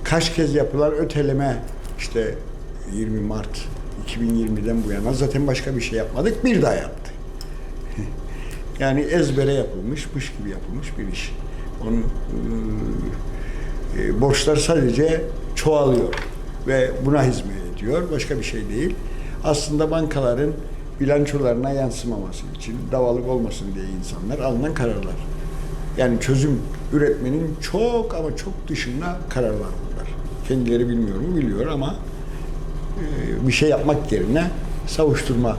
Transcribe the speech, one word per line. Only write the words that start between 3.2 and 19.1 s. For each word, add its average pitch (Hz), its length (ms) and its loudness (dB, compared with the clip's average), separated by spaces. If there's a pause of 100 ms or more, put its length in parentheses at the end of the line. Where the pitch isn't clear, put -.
Mart 107 480 -4 (360)
iki - 160 -4
bin 117 140 2
yirmiden 110 420 0 (100)
bu 101 60 0
yana 101 200 0
zaten 139 340 2
başka 135 300 0
bir 117 40 0
şey 113 180 -2
yapmadık, 147 460 0
bir 220 180 4
daha 117 120 4
yaptı. - 360 -6 (880)
<laughs> 110 60 -4 (760)
Yani 135 200 4
ezbere 139 520 4
yapılmış, 120 600 -2
mış 131 240 -4
gibi 101 120 -6
yapılmış - 480 -6
bir 98 140 -4
iş. - 200 -4 (500)
Onun, 110 220 2 (1900)
e, 104 220 2
borçlar 139 360 4
sadece 151 640 4 (340)
çoğalıyor 139 600 4 (520)
ve 127 240 4 (160)
buna 143 180 6
hizmet 98 320 0 (200)
ediyor, 143 260 0 (100)
başka 135 260 -2
bir 123 40 -2
şey 107 260 -4
değil. 120 260 0 (500)